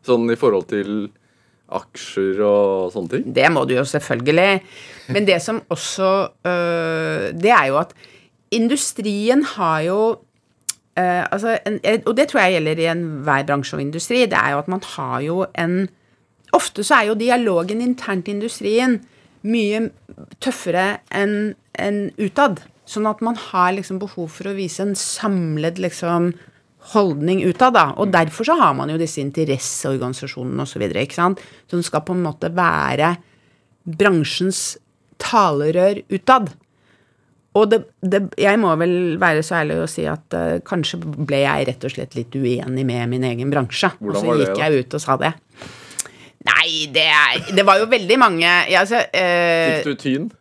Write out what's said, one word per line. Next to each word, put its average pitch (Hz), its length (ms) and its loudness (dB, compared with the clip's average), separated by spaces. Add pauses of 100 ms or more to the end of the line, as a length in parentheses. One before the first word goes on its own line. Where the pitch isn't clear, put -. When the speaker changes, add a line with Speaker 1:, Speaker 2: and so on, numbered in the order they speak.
Speaker 1:
Sånn 117 260 2
i 117 80 0
forhold 101 320 2
til 104 380 -4 (640)
aksjer - 720 -4
og 98 480 2
sånne 90 180 -6
ting? 127 240 -4
Speaker 2:
Det 135 180 4
må 135 120 0
du 131 120 -2
jo 135 100 0
selvfølgelig. 156 760 0 (540)
Men 202 120 2
det 180 160 2
som 226 180 -6 (120)
også, 190 380 -2 (340)
øh, 165 880 -4
det 180 200 0
er 151 180 4
jo 143 100 2
at - 140 -8 (600)
industrien 226 880 0 (120)
har 165 320 0
jo, 190 120 0 (1000)
øh, 180 340 0
altså 220 340 -2
en, 202 140 -4 (260)
og 226 120 0
det 285 120 2
tror 254 120 2
jeg 185 160 4
gjelder 156 260 0
i 165 100 2
enhver 151 540 0
bransje 143 300 -2
og 143 40 -4
industri, 170 440 0
det 202 140 0
er 139 140 2
jo 143 80 0
at 151 100 -6
man 190 140 -4 (100)
har 127 300 -4
jo 175 200 -2 (120)
en, 180 320 -2 (640)
ofte - 300 -2
så 254 180 4
er 208 80 0
jo 220 100 0
dialogen 220 600 2
internt 240 460 -2
i 208 100 -4
industrien 226 640 0 (440)
mye 220 440 0 (520)
tøffere 190 580 -2 (140)
enn, 208 420 -2 (220)
enn 202 400 -4
utad. 202 440 0 (240)
Sånn 214 240 -4
at 214 160 -6
man 233 120 -2 (120)
har 180 240 2
liksom 190 260 -6
behov 185 300 -8
for 190 200 -12
å 196 80 -6
vise 185 280 -6
en 202 120 -2
samlet, 170 840 -2
liksom, 170 540 -2 (580)
holdning 185 520 2
utad, 247 300 2
da. 160 140 6 (100)
Og - 140 0
derfor 170 340 2
så 330 120 4
har 165 180 4
man 139 140 -4
jo 160 100 -4
disse 160 220 -4
interesseorganisasjonene 135 1400 -4
og 135 40 -12
så - 120 -8
videre, 101 240 -2
ikke - 120 -12
sant? 180 240 0 (300)
Som 175 140 -2
skal 156 200 -4
på 180 100 -4
en 180 100 0
måte 160 300 -6
være 160 600 0 (720)
bransjens 175 920 0 (440)
talerør 180 800 2 (120)
utad. 202 380 2 (1040)
Og 208 160 4
det, 220 80 4 (240)
det, 190 220 0 (160)
jeg 202 180 4
må 190 160 2
vel 175 460 0
være 160 240 2
så 170 160 -2
ærlig 151 180 -2
å 165 80 -4
si 160 240 -6
at, 156 240 -8
eh, 165 220 -2 (100)
kanskje 170 320 -4
ble 147 460 -4
jeg 139 240 0
rett 123 180 -8
og 135 60 -6
slett 127 240 -10
litt 120 180 -10
uenig 131 520 -2
med 120 260 -2
min 127 180 -2
egen 131 220 -4
bransje. 123 480 0
Speaker 1:
Hvordan 101 160 -4
Speaker 2:
Og 101 40 0
så 110 60 -2
Speaker 1:
var 120 80 2
det, - 140 2
Speaker 2:
gikk - 80 -2
Speaker 1:
da? 151 80 0
Speaker 2:
jeg 147 180 2
ut 127 140 -8
og 151 80 -6
sa 135 160 2
det. 156 120 0 (1120)
Nei, 160 260 4 (220)
det 156 160 4
er, 147 360 4 (100)
det 196 100 6
var 196 140 8
jo 220 100 2
veldig 226 320 2
mange, 175 280 4 (200)
ja, 185 140 6
altså, 226 160 0 (160)
eh, 170 640 2
Speaker 1:
Fikk - 80 -4
du 143 160 -6
tyn? 143 240 -2 (140)